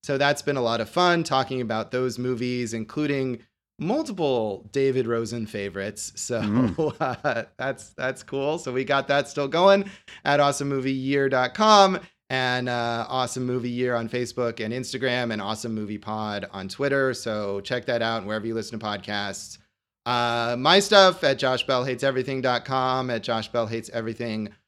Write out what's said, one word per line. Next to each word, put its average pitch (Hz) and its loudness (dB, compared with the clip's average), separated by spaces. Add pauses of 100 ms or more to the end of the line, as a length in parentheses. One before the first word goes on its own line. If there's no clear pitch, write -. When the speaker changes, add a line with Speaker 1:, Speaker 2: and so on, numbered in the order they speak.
Speaker 1:
So 139 -2
that's 143 2
been 139 -2
a 127 0
lot 117 0
of 110 -2
fun, 175 4
talking 131 0
about 110 -4
those 127 -2
movies, 123 -2
including 131 -4 (400)
multiple 156 -2
David 131 2
Rosen 113 -4
favorites. 98 -8
So - -4
Speaker 2:
Mm. 113 0
Speaker 1:
<laughs> - -4
uh, 123 -2 (140)
that's, 131 -6
that's 131 -4
cool. 143 -4
So 139 -8
we 127 -2
got 139 0
that 143 2
still 143 -4
going 196 6 (340)
at 143 4
awesome 143 2
movie 135 0
year 135 0
dot 127 2
com 202 8 (300)
and, 127 0
uh, 117 -2
Awesome 127 -2
Movie 123 -2
Year 123 0
on 117 -2
Facebook 120 -4
and 107 -4
Instagram, 123 -2
and 107 -4
Awesome 110 -6
Movie 107 -6
Pod 107 -6
on 95 -10
Twitter. 135 0
So 104 -4
check 123 -4
that 117 0
out 113 -2
wherever 107 -4
you 117 -4
listen 110 -6
to 110 -10
podcasts. 101 -6 (480)
Uh, 120 0
my 165 6
stuff 196 6
at 135 2
josh 127 0
bell 127 2
hates 127 -4
everything 131 0
dot 123 0
com, 131 0
at 113 -4
Josh 113 -2
Bell 117 0
Hates 113 -6
Everything 113 -6 (180)